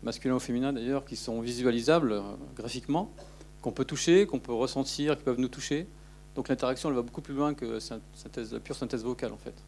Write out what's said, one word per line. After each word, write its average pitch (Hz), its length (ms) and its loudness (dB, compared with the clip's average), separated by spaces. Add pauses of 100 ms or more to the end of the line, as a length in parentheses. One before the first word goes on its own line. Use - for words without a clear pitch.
masculins 127 340 0
ou 123 40 4
féminins 127 320 0
d'ailleurs, 131 320 0
qui 131 140 -8
sont 117 240 -2
visualisables, 120 720 4
euh, 101 80 0 (340)
graphiquement, 131 560 -2 (500)
qu'on 120 120 -4
peut 135 100 0
toucher, 170 420 6
qu'on 143 140 -2
peut 120 140 -4
ressentir, 135 640 2
qui - 80 -8
peuvent 123 160 2
nous 127 80 2
toucher. 147 380 -2 (480)
Donc - 120 -4
l'interaction, 131 400 0
elle 139 80 2
va 123 60 2
beaucoup 120 180 -6
plus 147 140 -10
loin 147 200 2
que 117 280 -4
syn-, 113 180 -8 (140)
synthèse, 113 400 -8
la 113 80 -6
pure - 160 -8
synthèse 120 260 -4
vocale, 120 300 -4
en 107 40 -12
fait. - 180 -12 (120)